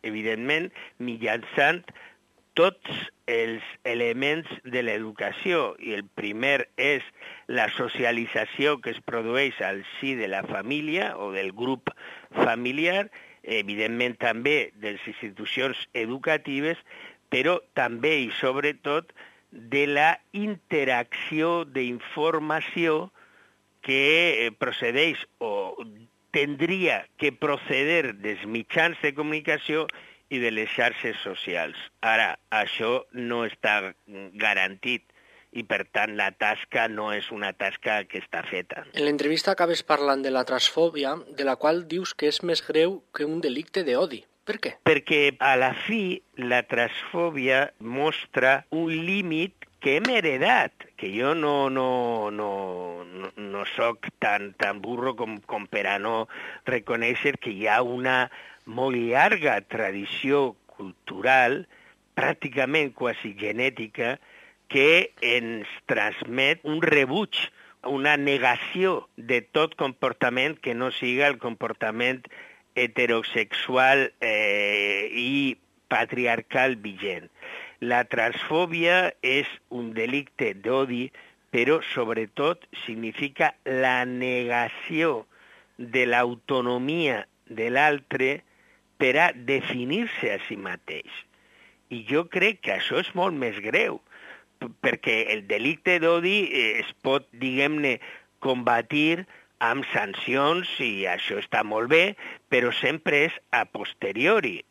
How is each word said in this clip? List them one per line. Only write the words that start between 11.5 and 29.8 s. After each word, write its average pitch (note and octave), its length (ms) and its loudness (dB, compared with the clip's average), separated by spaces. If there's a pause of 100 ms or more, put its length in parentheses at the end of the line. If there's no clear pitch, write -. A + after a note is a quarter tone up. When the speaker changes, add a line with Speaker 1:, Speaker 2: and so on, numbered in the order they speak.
Speaker 1:
grup B2+ 400 -4 (380)
familiar, C#3+ 760 0 (300)
evidentment A2 800 -2
també A#2+ 540 0
de G#2 240 -10
les - 120 -14
institucions A2 840 -6
educatives, C#3 840 -2 (500)
però D#3 340 2 (100)
també B2+ 480 0
i A#2+ 160 -2
sobretot C#3+ 800 -2 (340)
de C3+ 380 -2
la C#3+ 240 4 (220)
interacció D#3+ 1300 -2
d'informació D#3 1500 -2 (760)
que, C3+ 180 2 (440)
eh, A2+ 40 0
procedeix B2+ 720 0 (120)
o G2+ 420 -4 (500)
tendria D3 840 0
que C#3+ 180 0
proceder C#3+ 800 0
dels G2+ 300 -6
mitjans C3+ 560 -2
de C#3+ 140 0
comunicació D3+ 720 -2 (400)